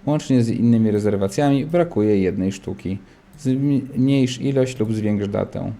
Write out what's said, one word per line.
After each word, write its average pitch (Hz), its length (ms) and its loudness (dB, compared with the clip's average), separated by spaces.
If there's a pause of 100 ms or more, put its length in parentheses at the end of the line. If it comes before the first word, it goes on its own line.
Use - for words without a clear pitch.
Łącznie 143 380 2
z 113 60 0
innymi 113 420 4
rezerwacjami 104 720 0
brakuje 151 540 2
jednej 92 320 0
sztuki. 92 460 -8 (420)
Zmniejsz 131 1000 0
ilość 131 380 0
lub 110 140 -2
zwiększ 104 340 -2
datę. 101 520 -4